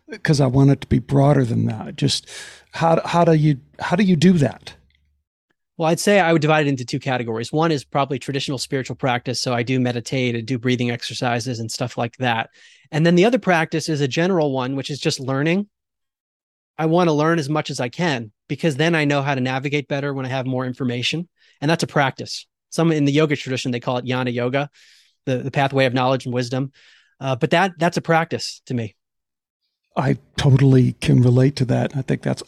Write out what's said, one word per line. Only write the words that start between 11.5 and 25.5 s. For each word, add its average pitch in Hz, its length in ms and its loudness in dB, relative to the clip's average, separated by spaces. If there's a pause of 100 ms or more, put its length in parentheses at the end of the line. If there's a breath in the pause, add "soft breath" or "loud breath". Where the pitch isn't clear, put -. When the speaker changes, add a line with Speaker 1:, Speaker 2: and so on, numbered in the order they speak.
Speaker 2:
and 113 140 -10
stuff - 240 -6
like 120 220 -6
that. 117 320 -2 (420 soft breath)
And 156 140 2
then 175 80 4
the 175 100 6
other 240 140 2
practice 165 500 0
is 151 120 -2
a 143 80 0
general 165 440 0
one, 131 240 -4
which 135 140 -8
is 139 100 -10
just 151 200 -2
learning. 151 480 -2 (1080)
I 156 100 -2
wanna 170 260 4
learn 160 260 2
as 139 100 -4
much 151 220 -4
as 139 100 -6
I 123 80 -4
can 131 420 -4 (160)
because 147 300 -2
then 160 180 2
I 156 100 2
know 143 180 0
how 143 120 -2
to 131 60 -2
navigate 135 480 -4
better 143 240 -4
when 135 140 -8
I 123 40 -8
have 131 160 -4
more 127 200 -4
information. 127 640 -6 (320)
And 147 100 0
that's 165 120 0
a 143 60 -2
practice. 131 580 -4 (240)
Some 165 220 0
in 151 120 0
the 143 80 2
yoga 147 240 2
tradition, 131 340 -6
they 120 100 -4
call 127 160 -4
it 123 80 -6
jnana 127 280 -2
yoga, 127 380 -4 (540 soft breath)
the, 127 140 -2
the 131 120 -8